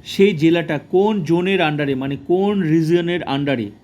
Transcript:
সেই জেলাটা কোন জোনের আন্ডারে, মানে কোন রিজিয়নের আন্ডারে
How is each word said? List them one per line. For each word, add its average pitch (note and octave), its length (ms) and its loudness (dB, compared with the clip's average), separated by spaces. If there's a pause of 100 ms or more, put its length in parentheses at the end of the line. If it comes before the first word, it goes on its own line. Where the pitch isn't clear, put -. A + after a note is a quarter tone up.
সেই G3+ 280 2
জেলাটা E3 460 0
কোন G3+ 460 0
জোনের F3+ 360 0
আন্ডারে, D3 340 -2
মানে C3+ 220 -6 (100)
কোন G3 360 0
রিজিয়নের E3+ 600 0
আন্ডারে C3+ 480 -4 (140)